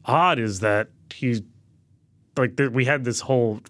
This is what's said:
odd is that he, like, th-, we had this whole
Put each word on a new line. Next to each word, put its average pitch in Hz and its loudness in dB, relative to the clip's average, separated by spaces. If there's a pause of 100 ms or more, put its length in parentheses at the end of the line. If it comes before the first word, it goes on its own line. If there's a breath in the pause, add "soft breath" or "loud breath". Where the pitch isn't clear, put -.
odd 160 2
is 104 -4
that 104 0 (240)
he, 117 -4 (960)
like, 127 0
th-, 139 0
we 123 0
had 139 0
this 120 -4
whole 120 0